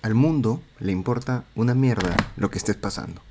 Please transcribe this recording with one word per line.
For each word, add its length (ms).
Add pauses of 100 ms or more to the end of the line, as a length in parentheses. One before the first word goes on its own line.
Al 140
mundo 480 (160)
le 120
importa 520 (100)
una 220
mierda 420 (180)
lo 140
que 80
estés 180
pasando. 560